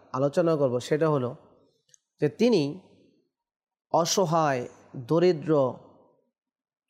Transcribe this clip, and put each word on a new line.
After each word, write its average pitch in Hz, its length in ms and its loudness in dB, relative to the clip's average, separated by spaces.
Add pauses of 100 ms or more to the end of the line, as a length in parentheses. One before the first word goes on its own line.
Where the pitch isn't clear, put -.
(120)
আলোচনা 151 440 0
করব, 127 220 0
সেটা 156 300 -2
হলো 131 220 -2 (920)
যে 151 80 0
তিনি 208 340 2 (1300)
অসহায়, 156 760 0 (280)
দরিদ্র, 156 560 0 (1400)